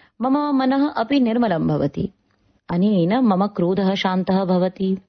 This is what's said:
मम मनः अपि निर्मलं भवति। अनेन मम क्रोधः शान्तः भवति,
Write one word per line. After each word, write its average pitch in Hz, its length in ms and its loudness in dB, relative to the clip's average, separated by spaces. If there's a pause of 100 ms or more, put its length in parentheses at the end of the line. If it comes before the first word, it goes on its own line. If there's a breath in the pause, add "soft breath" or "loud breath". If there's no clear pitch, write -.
(220 soft breath)
मम 277 360 0
मनः 269 300 0
अपि 269 320 -2
निर्मलं 220 480 0
भवति। 165 420 -2 (600)
अनेन 190 500 2
मम 202 280 2
क्रोधः 190 460 0
शान्तः 190 520 0
भवति, 185 520 0 (120)